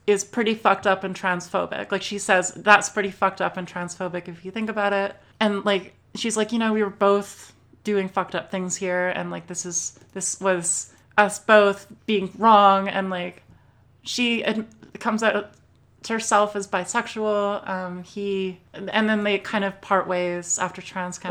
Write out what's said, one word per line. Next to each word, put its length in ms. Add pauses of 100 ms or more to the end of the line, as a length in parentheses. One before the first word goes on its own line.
is 200
pretty 280
fucked 340
up 160
and 120
transphobic. 760
Like, 100
she 160
says, 380
"That's 340
pretty 220
fucked 300
up 140
and 120
transphobic 600
if 160
you 80
think 180
about 240
it." 220 (240)
And, 240
like, 300 (220)
she's 200
like, 160
"You 80
know, 140
we 100
were 60
both 640 (300)
doing 260
fucked 260
up 160
things 260
here, 320
and, 220
like, 160
this 180
is, 320 (160)
this 280
was 500 (260)
us 220
both 480 (180)
being 320
wrong," 520
and, 200
like, 340 (600)
she 400
ad-, 220 (340)
comes 220
out 300 (520)
to 100
herself 420
as 120
bisexual. 1000
Um, 340
he, 560 (140)
and 340
then 160
they 140
kind 260
of 180
part 260
ways 500
after 240
trans 380
count. 120